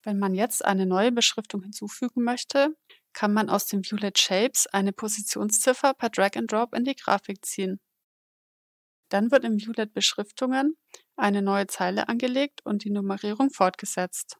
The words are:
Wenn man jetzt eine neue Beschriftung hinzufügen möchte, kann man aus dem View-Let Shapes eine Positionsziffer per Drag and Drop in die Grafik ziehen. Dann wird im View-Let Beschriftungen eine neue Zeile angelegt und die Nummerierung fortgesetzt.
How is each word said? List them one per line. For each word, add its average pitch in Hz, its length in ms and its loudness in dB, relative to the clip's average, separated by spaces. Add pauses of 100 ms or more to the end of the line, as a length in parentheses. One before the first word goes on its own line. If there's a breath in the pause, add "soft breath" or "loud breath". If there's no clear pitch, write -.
Wenn 202 140 -2
man 196 160 2
jetzt 208 300 0
eine 190 200 4
neue 190 280 4
Beschriftung 220 500 0
hinzufügen 214 600 -6
möchte, 277 520 0 (380 soft breath)
kann 208 200 2
man 214 160 2
aus 196 180 2
dem 196 160 -2
View-Let 208 360 -2
Shapes 208 480 2
eine 196 240 0
Positionsziffer 214 1000 0
per 233 160 -2
Drag 196 260 2
and 233 160 -4
Drop 226 240 0
in 240 80 0
die 269 120 -2
Grafik - 500 -2
ziehen. 190 340 -4 (1300)
Dann 214 220 2
wird 262 140 4
im 220 140 0
View-Let 214 340 -6
Beschriftungen 262 840 0 (380 loud breath)
eine 202 260 0
neue 196 260 0
Zeile 190 420 -2
angelegt 254 560 -2
und 208 180 -2
die 208 60 -6
Nummerierung 202 600 -2
fortgesetzt. - 920 -2